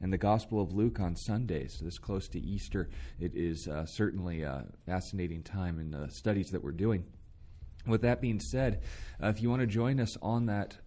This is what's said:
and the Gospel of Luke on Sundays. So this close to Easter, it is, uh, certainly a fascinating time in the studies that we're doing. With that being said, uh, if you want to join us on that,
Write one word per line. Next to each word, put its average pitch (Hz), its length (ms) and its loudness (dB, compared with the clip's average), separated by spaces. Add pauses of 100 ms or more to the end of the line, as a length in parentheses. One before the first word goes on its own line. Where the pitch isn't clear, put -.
and 92 120 2
the 95 60 4
Gospel 107 440 4
of 87 100 -2
Luke 107 280 4
on 87 160 2
Sundays. 104 600 -2
So 73 60 -4
this 85 140 -6
close 98 300 -2
to 87 120 -6
Easter, 92 480 -2 (300)
it 85 160 -2
is, 82 320 0
uh, 78 180 -2
certainly 90 580 0
a 67 220 -4 (220)
fascinating 90 560 -2
time 90 380 -2
in 78 100 -4
the 71 180 -4
studies 101 440 0
that 90 100 -2
we're 67 80 -4
doing. 92 340 2 (840)
With 113 160 4
that 120 180 4
being 113 200 0
said, 127 420 0 (400)
uh, 98 60 4
if 104 120 2
you 113 80 4
want 127 120 4
to 127 60 4
join 117 340 4
us 113 200 0
on 117 260 2
that, 101 300 0 (100)